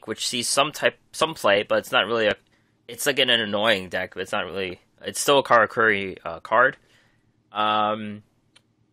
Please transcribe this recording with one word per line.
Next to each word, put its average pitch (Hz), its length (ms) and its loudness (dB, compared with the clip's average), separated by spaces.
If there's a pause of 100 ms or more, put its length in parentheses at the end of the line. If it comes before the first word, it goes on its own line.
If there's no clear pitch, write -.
which - 200 -6
sees 120 200 -6
some 143 240 0
type, 120 260 0 (140)
some 156 220 -2
play, 104 300 2
but 110 160 0
it's - 120 -8
not 113 160 2
really 110 200 0
a, 98 80 0 (520)
it's 117 180 -8
like 139 140 0
an, 127 100 2
an 117 100 2
annoying 104 500 0
deck, 92 240 -6
but 90 80 -8
it's 95 100 -10
not 104 140 -4
really, 90 340 -8 (240)
it's 101 160 -8
still 143 200 4
a 127 40 4
Karakuri, 107 800 2
uh, 82 140 -10
card. 123 380 2 (760)
Um, 107 720 -2 (680)